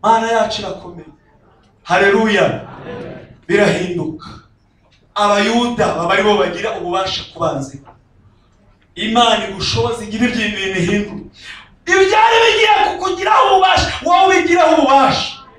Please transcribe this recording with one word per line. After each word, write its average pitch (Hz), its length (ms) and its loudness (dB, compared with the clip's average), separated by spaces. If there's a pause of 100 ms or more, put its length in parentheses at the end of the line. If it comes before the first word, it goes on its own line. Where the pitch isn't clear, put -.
Mana 226 260 2
yacu 214 340 -2
irakomeye. 175 460 -14 (760)
Haleluya. 202 600 2 (960)
Birahinduka. 175 840 -2 (880)
Abayuda 220 720 2
baba 170 280 -2
ari 196 80 0
bo 208 160 4
bagira 185 400 -2
ububasha 180 460 -4
ku - 160 -14
banzi. 143 420 -6 (1120)
Imana 220 520 0
igushoboza 214 560 -4
igira 214 220 -4
ibyo 226 200 -2
bintu 190 320 -6
ihindura. 202 460 -4 (600)
Ibyari 415 520 4
bigiye 440 340 4 (100)
kukugiraho 370 600 0
ububasha, 381 420 2 (140)
wowe 359 260 2
ubigiraho 339 480 4
ububasha. 269 560 2 (280)